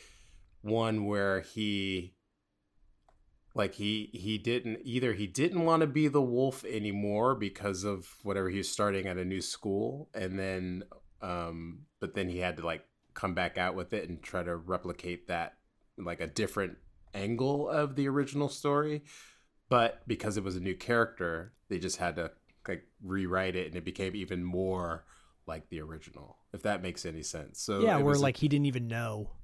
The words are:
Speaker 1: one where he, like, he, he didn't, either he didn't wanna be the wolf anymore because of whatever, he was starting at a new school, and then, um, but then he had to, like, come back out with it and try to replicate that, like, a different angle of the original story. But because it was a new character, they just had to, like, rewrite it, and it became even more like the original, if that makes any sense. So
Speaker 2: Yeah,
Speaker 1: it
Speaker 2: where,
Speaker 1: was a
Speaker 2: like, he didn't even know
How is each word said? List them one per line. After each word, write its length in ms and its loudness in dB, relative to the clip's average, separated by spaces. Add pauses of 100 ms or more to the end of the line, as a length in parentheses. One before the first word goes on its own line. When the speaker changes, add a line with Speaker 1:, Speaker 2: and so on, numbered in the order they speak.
(640)
Speaker 1:
one 440 2
where 360 2
he, 720 -2 (1400)
like, 200 0
he, 380 -2
he 240 -2
didn't, 480 0
either 300 0
he 120 -2
didn't 380 2
wanna 220 6
be 220 4
the 120 4
wolf 440 2
anymore 720 2
because 500 -2
of 220 -2 (160)
whatever, 280 0
he 80 0
was 100 -2
starting 380 2
at 100 -2
a 80 0
new 160 -2
school, 720 -2
and 260 -2
then, 440 -2 (400)
um, 580 -6 (200)
but 140 -6
then 140 0
he 100 -4
had 200 0
to, 80 -4
like, 180 -2 (300)
come 180 -2
back 240 0
out 180 2
with 200 -6
it 140 -2
and 140 -8
try 200 -2
to 140 -2
replicate 720 -4
that, 260 -2 (420)
like, 240 -4
a 60 -2
different 500 -2 (380)
angle 560 0
of 260 0
the 120 2
original 400 2
story. 540 2 (680)
But 360 6
because 300 0
it 80 0
was 120 -2
a 40 -4
new 160 -2
character, 800 0 (140)
they 100 -2
just 180 -2
had 200 -2
to, 140 -4 (380)
like, 160 -6 (180)
rewrite 540 0
it, 120 -2
and 80 -8
it 80 -6
became 300 -4
even 300 -4
more 600 0 (420)
like 240 -8
the 100 -6
original, 580 -14 (140)
if 100 -10
that 200 0
makes 240 -6
any 160 -6
sense. 400 -10
So 180 0
Speaker 2:
Yeah, 140 6
Speaker 1:
it 80 6
Speaker 2:
where, 80 6
Speaker 1:
was 100 6
a 20 2
Speaker 2:
like, 140 4
he 120 2
didn't 180 4
even 200 0
know 440 -4 (140)